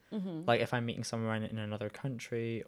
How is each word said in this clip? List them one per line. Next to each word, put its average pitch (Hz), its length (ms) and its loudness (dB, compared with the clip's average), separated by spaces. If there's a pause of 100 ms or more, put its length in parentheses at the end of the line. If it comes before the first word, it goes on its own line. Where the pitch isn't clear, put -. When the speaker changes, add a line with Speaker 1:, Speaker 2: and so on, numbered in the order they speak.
(140)
Speaker 1:
Mm-hmm. 180 340 -2
Speaker 2:
Like, 117 140 8
if 117 120 2
I'm 120 120 2
meeting - 180 -2
someone 110 400 0
in 110 140 -4
another 107 320 -2
country, 117 800 -2